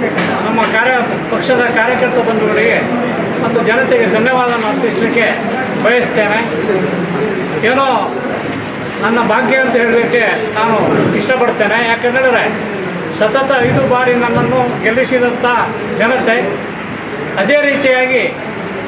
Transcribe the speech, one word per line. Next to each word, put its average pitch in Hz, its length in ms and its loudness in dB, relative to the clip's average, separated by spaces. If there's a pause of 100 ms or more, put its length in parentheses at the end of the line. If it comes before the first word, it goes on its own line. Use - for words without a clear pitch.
(440)
ನಮ್ಮ 220 180 0
ಕಾರ್ಯ-, 233 720 0
ಪಕ್ಷದ 247 260 2
ಕಾರ್ಯಕರ್ತ 240 680 2
ಬಂಧುಗಳಿಗೆ 220 520 2 (640)
ಮತ್ತು 220 200 0
ಜನತೆಗೆ 233 420 2
ಧನ್ಯವಾದವನ್ನು 240 600 2
ಅರ್ಪಿಸಲಿಕ್ಕೆ 226 600 0 (580)
ಬಯಸ್ತೇನೆ. 220 540 2 (1300)
ಏನೋ 254 480 0 (880)
ನನ್ನ 233 180 2
ಭಾಗ್ಯ 226 360 2
ಅಂತ 254 200 2
ಹೇಳಲಿಕ್ಕೆ 226 760 0
ನಾನು 220 220 0 (400)
ಇಷ್ಟಪಡ್ತೇನೆ. 226 720 0
ಯಾಕಂತೇಳಿದ್ರೆ 233 600 2 (680)
ಸತತ 269 320 2 (100)
ಐದು 262 300 2
ಬಾರಿ 247 240 2
ನನ್ನನ್ನು 240 680 0
ಗೆಲ್ಲಿಸಿದಂಥ 247 640 0 (540)
ಜನತೆ 233 420 0 (960)
ಅದೇ 269 220 2
ರೀತಿಯಾಗಿ 254 760 0 (520)